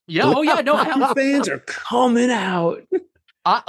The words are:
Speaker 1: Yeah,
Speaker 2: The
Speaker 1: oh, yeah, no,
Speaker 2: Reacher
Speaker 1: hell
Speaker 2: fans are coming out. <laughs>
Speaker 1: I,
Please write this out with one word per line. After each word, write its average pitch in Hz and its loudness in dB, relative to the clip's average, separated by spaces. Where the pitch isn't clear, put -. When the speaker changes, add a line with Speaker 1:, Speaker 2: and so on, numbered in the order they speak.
Speaker 1:
Yeah, 170 0
Speaker 2:
The - 4
Speaker 1:
oh, 294 0
yeah, 302 2
no, 277 2
Speaker 2:
Reacher - 2
Speaker 1:
hell 262 0
Speaker 2:
fans 269 0
are 127 -6
coming 247 0
out. 185 -2
<laughs> - -8
Speaker 1:
I, 202 0